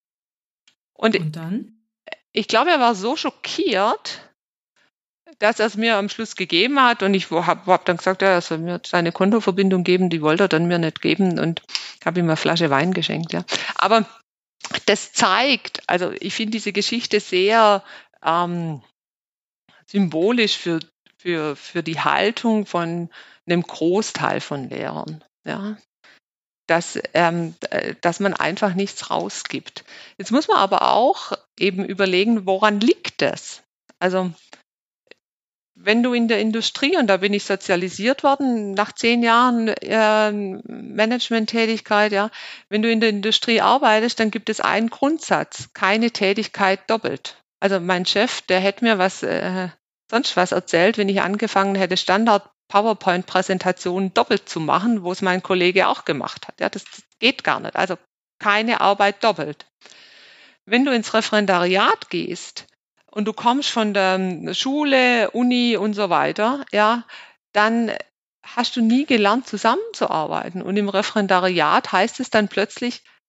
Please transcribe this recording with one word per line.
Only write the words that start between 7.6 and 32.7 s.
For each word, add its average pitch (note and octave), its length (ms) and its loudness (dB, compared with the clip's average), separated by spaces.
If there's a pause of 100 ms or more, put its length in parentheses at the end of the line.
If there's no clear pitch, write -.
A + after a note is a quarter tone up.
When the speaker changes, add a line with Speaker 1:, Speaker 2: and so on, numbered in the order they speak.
Speaker 1:
hab F3+ 180 2
dann F3 140 0
gesagt, F#3 220 -2
ja, G3 80 2
er F3+ 120 4
soll E3+ 180 -4
mir E3+ 260 -6
seine E3+ 280 0
Kontoverbindung F#3+ 720 2
geben, F3+ 260 2
die E3 120 -2
wollte D#3 220 4
er F#3+ 40 4
dann E3 180 2
mir F3 120 0
nicht D#3+ 220 -2
geben F3 380 2
und E3 240 -2 (420)
hab E3+ 140 -2
ihm F3 60 2
eine D#3+ 120 2
Flasche E3 320 0
Wein C#3+ 240 2
geschenkt, E3 400 -4
ja. F3 120 -4 (320)
Aber G#3+ 280 4 (800)
das - 260 2
zeigt, A3+ 760 0
also F3+ 320 0
ich F#3+ 140 -8
find A3 180 -4
diese G#3+ 200 -4
Geschichte G#3 480 -2
sehr, G3+ 640 2 (420)
ähm, E3+ 580 -2 (1040)
symbolisch G3 720 0
für, E3 220 -2 (360)
für, D#3 400 -4
für - 260 -8
die D#3 180 -6
Haltung G3+ 640 0
von E3+ 420 -4 (380)
einem F3 160 2
Großteil - 800 -2
von C#3 280 -8
Lehrern, - 560 -8 (220)
ja. G3+ 300 -8 (880)
Dass, E3+ 320 -2 (160)
ähm, E3+ 400 0 (160)
äh, - 300 -6
dass E3+ 200 -2
man G3 140 0
einfach F#3+ 400 -2
nichts - 360 -6
rausgibt. - 720 -8 (340)
Jetzt G3 120 -12
muss C#4 180 2
man G#4+ 100 2
aber G3 340 2
auch - 400 2 (260)
eben F#3+ 260 0
überlegen, G3 640 0
woran G3+ 340 2